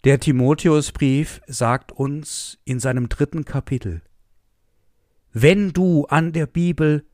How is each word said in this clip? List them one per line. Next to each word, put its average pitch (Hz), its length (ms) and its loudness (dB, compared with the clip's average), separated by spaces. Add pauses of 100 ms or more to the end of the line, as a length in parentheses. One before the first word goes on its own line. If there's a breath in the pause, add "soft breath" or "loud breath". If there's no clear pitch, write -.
Der 135 160 4
Timotheusbrief 143 1300 0
sagt 123 460 -4
uns - 720 -8
in 127 140 -4
seinem 123 300 -2
dritten 147 360 -4
Kapitel: 117 580 -6 (1300)
"Wenn 175 400 4
du 175 340 2
an 160 260 0
der 156 140 -4
Bibel 156 680 0